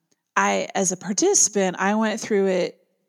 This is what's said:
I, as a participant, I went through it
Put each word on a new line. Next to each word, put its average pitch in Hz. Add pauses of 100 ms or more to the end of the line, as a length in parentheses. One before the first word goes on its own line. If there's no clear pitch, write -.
(360)
I, 202
as 190
a 180
participant, 190
I 196
went 220
through 196
it 180 (300)